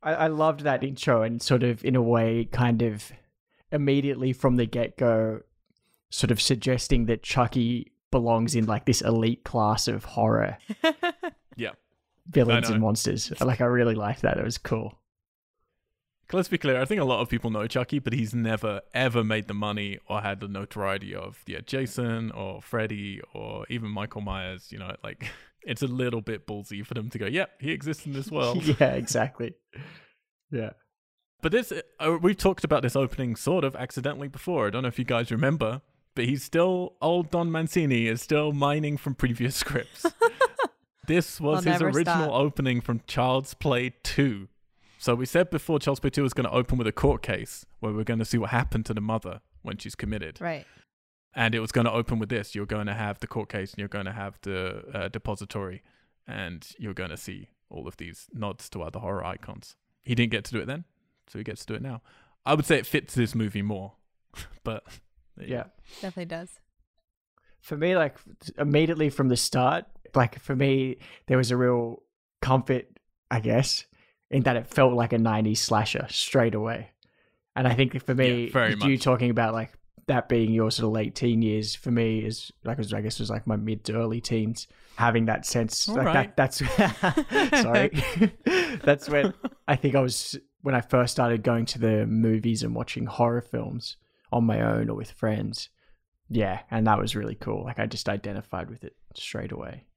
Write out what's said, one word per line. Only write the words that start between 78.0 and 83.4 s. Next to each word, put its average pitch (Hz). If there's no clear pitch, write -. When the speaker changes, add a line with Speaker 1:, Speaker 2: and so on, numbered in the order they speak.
Speaker 1:
for 131
me, 123
Speaker 3:
Yeah, -
very 117
Speaker 1:
you 107
Speaker 3:
much. 131
Speaker 1:
talking 123
about, 113
like, 113
that 127
being 113
your 110
sort 113
of 107
late 110
teen 117
years, 107
for -
me 113
is, 110
like, 120
was, 104
I 104
guess 104
was, 104
like, 107